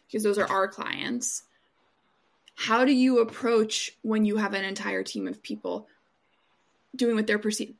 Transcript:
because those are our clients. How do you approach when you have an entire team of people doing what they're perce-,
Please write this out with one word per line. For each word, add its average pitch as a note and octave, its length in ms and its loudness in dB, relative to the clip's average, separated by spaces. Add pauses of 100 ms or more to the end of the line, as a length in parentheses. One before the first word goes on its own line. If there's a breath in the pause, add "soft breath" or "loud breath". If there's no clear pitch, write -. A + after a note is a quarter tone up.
because G#3+ 160 -4
those G3+ 140 2
are G3+ 140 2
our F#3+ 160 0
clients. - 760 -6 (1120)
How A#3 300 2
do C#4+ 60 6
you B3+ 280 6
approach A3+ 720 0 (100)
when A3 240 2
you G#3 120 2
have G3+ 160 0
an G3 120 -4
entire G3 360 -4
team G3 260 -6
of F#3 140 -10
people G#3+ 460 -8 (1080 soft breath)
doing A#3+ 200 2
what G#3+ 100 2
they're G#3+ 140 2
perce-, G#3+ 400 -4